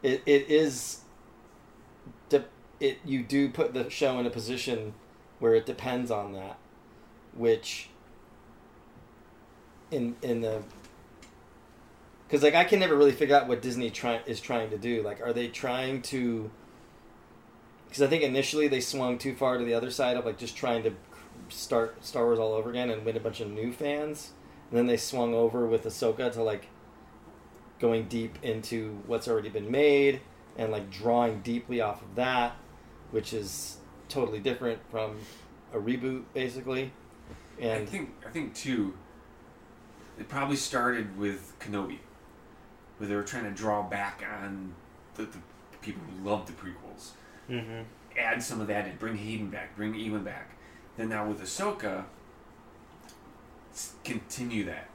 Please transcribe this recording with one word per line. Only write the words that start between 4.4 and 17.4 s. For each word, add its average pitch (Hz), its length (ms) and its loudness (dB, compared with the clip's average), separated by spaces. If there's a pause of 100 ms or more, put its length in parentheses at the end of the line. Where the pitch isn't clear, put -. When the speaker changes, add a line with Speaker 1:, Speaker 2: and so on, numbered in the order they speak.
Speaker 1:
where 117 160 6
it 113 100 6
depends 123 460 -2
on 101 240 -2
that, 95 240 -12 (760)
which - 540 2 (2000)
in, 120 320 0
in 120 180 0
the, 110 220 0 (1700)
'cause, 143 140 4
like, 151 120 8
I 175 100 10
can 196 140 6
never 165 180 6
really 143 160 10
figure 143 240 4
out 135 120 6
what 120 120 2
Disney 123 300 -2
try-, 117 340 -2
is 113 160 -4
trying 113 300 -2
to 107 80 -4
do. 117 240 0
Like, 104 180 -4
are 117 120 -2
they 120 160 0
trying 131 540 -2
to, 117 480 -2 (1400)